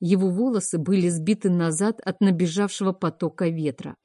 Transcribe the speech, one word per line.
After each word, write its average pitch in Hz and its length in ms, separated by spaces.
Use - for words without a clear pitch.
Его 185 300
волосы 208 480
были 175 320
сбиты 175 400
назад 175 520
от 190 200
набежавшего 190 720
потока 170 560
ветра, 151 560